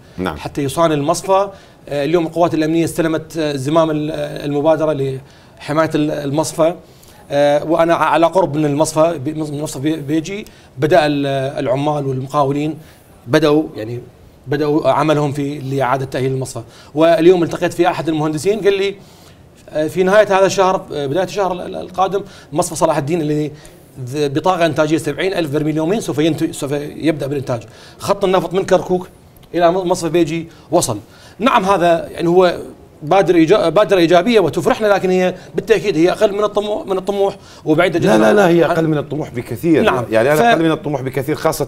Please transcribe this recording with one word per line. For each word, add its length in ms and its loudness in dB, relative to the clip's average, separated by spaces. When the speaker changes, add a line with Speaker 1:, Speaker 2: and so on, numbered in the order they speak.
Speaker 1:
نعم. 180 -4
Speaker 2:
حتى 280 -6
يصان 280 0
المصفى. 560 0
آه، 160 -4
اليوم 220 0
القوات 280 0
الأمنية 300 0
استلمت، 520 -4
آه، 200 -4
زمام 340 0
ال-، 200 -4
آه، 340 -8
المبادرة 480 2
لحماية 1000 -4
ال-، 160 0
المصفى. 640 -2
آه، 340 2
وأنا 300 2
ع-، 100 0
على 220 4
قرب 300 0
من 80 0
المصفى، 600 0
ب-، 40 -4
من 140 -6
المصفى 360 -8
بي-، 180 -2
بيجي، 500 -6
بدأ 280 4
ال-، 200 -2
العمال 480 -2
والمقاولين 720 -2
بدأوا، 360 4
يعني 240 -10
بدأوا 440 0
عملهم 420 2
في 260 -6
لإعادة 460 -2
تأهيل 280 -4
المصفى. 280 -6
واليوم 480 6
التقيت 300 -2
في 160 2
أحد 200 -2
المهندسين 520 -2
قال 180 2
لي، 160 -4
آه، 160 -2
في 160 -2
نهاية 360 4
هذا 80 6
الشهر، 360 0
آه، 140 -4
بداية 180 -2
الشهر 280 -4
ال-، 80 -6
ال-، 160 -10
القادم 440 -2
مصفى 240 -4
صلاح 200 4
الدين 240 -2
الذي 300 -2
ذ-، 240 -2
بطاقة 380 0
إنتاجية 320 0
سبعين 360 -4
ألف 160 -2
برميل 260 -2
يوميًا 240 -2
سوف 180 -6
ينت-، 320 0
سوف 220 -6
يبدأ 300 -4
بالإنتاج. 360 -6
خط 260 -2
النفط 300 0
من 100 0
كركوك 440 -2
إلى 180 4
م-، 160 -2
مصفى 200 -2
بيجي 400 -2
وصل. 280 0
نعم، 260 2
هذا 440 2
يعني 200 -4
هو 260 4
بادر 320 2
إيجا-، 340 4
بادرة 300 2
إيجابية 420 4
وتفرحنا، 460 0
لكن 240 2
هي 240 0
بالتأكيد 420 0
هي 160 4
أقل 200 2
من 120 -2
الطمو-، 420 -4
من 120 -2
الطموح 380 -2
وبعيدة 340 2
جدًا 200 4
Speaker 1:
لا، 0 -
لا، 160 4
لا، 140 6
هي 160 4
Speaker 2:
عن 60 0
Speaker 1:
أقل 180 0
من 100 0
الطموح 320 -8
بكثير. 520 0
Speaker 2:
نعم. 280 2
Speaker 1:
يعني 220 2
أنا 40 2
Speaker 2:
ف 60 2
Speaker 1:
أقل 200 4
من 80 2
الطموح 320 -4
بكثير، 320 -4
خاصة 340 -2